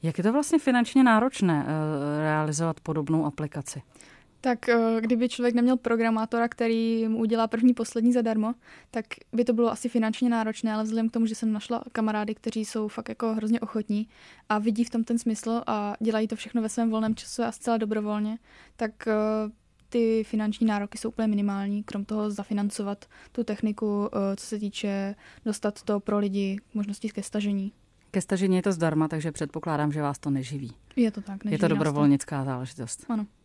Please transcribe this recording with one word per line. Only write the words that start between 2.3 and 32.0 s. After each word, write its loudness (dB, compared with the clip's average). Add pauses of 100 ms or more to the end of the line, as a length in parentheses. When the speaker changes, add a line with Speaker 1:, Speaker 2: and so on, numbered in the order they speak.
Speaker 1:
podobnou 0
aplikaci? -6 (600)
Speaker 2:
Tak, 0
eh, 6 (240)
kdyby 2
člověk 0
neměl 4
programátora, 0
který 0
mu 0
udělá 2
první, 4
poslední 2
zadarmo, 2 (380)
tak -4 (280)
by 2
to 2
bylo 4
asi -4
finančně 0
náročné, -2
ale -2
vzhledem 0
k -6
tomu, 2
že -2
jsem -2
našla -4
kamarády, 0
kteří -4
jsou -4
fakt -10
jako -2
hrozně 0
ochotní -4 (420)
a 2
vidí 0
v -2
tom 0
ten 0
smysl -2
a -2
dělají 0
to -4
všechno -4
ve -2
svém 0
volném 0
čase -6
a -4
zcela -2
dobrovolně, -2 (380)
tak, -6
eh, 2 (800)
ty 2
finanční 0
nároky -2
jsou -6
úplně -2
minimální, 0
krom -6
toho -2
zafinancovat -4 (260)
tu -4
techniku, -2
eh, 0
co -14
se -6
týče -4 (300)
dostat -2
to 0
pro 0
lidi 0 (140)
k -12
možnosti -4
ke -8
stažení. -2 (400)
Speaker 1:
Ke 0
stažení 2
je 4
to 2
zdarma, 2
takže -2
předpokládám, -2
že -2
vás -2
to -6
neživí. -4 (220)
Speaker 2:
Je 4
to -10
tak, -10
Speaker 1:
Je -2
Speaker 2:
neživí 0
Speaker 1:
to 4
Speaker 2:
nás 4
to. 4
Speaker 1:
dobrovolnická 2